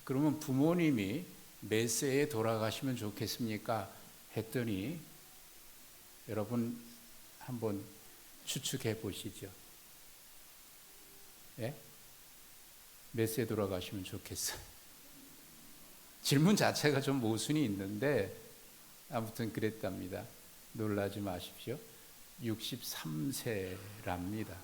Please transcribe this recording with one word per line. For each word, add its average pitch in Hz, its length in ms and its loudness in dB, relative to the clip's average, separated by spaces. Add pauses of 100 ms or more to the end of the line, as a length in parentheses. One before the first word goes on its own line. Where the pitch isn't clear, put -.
그러면 143 380 4
"부모님이 143 840 4 (360)
몇 110 280 4
세에 139 380 4
돌아가시면 113 720 2
좋겠습니까?" 107 920 -2 (460)
했더니 117 640 -2 (1300)
여러분 117 540 0 (580)
한번 110 420 -2 (640)
추측해 - 560 -2
보시죠. 98 500 -6 (2000)
예? 135 140 -2 (1400)
몇 113 160 2
세에 113 180 0
돌아가시면 98 580 -2
좋겠어요? - 560 -6 (1600)
질문 160 320 8
자체가 135 440 6
좀 135 200 2
모순이 117 460 4
있는데 104 680 0 (720)
아무튼 113 440 -2
그랬답니다. 98 680 -2 (500)
놀라지 101 460 0
마십시오. 98 600 -6 (600)
육십삼 135 920 -4
세랍니다. 98 1300 -4